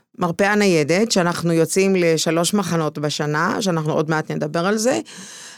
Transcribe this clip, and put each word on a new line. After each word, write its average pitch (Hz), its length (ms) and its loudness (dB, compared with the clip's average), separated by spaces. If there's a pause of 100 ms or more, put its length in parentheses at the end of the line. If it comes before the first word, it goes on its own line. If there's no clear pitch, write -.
(180)
מרפאה 196 360 0
ניידת, 190 580 2
שאנחנו 170 400 0
יוצאים 190 440 2
לשלוש 165 580 2
מחנות 165 440 -2
בשנה, 151 640 -2
שאנחנו 160 300 -2
עוד 151 180 0
מעט 156 200 -2
נדבר 156 360 -2
על 208 100 0
זה. 240 240 -2 (580)